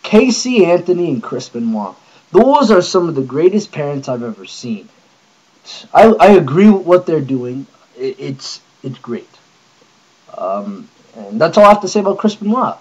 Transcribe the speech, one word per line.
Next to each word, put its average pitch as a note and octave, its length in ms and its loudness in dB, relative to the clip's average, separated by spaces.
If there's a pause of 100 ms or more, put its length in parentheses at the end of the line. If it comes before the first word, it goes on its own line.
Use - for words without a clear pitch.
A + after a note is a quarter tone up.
Casey A3+ 640 2
Anthony F3 440 0
and B2 120 -4
Chris - 280 -12
Benoit. A2 460 -6 (360)
Those B3 400 4
are F#3 100 6
some F3 260 -2
of D#3+ 60 -6
the C3+ 80 -4
greatest E3 500 -2
parents C#3+ 380 -8
I've B2 140 -8
ever G2+ 220 -12
seen. G#2 440 -12 (1040)
I, F#3 120 6 (140)
I F3 120 6
agree F3+ 380 4
with F#3+ 160 2
what F3+ 200 2
they're D#3+ 160 -2
doing. C3 460 -8 (300)
It, C3 220 -8
it's, C#3 420 -14 (220)
it's C3 160 -12
great. - 300 -12 (1080)
Um, G2 520 -10 (260)
and G#2+ 240 -12
that's E3 180 0
all G#3 80 6
I G3+ 40 8
have G#3 120 4
to F#3+ 60 -8
say G#3+ 120 -2
about G3 180 -2
Chris G#3+ 180 -2
Benoit. G#3 460 -4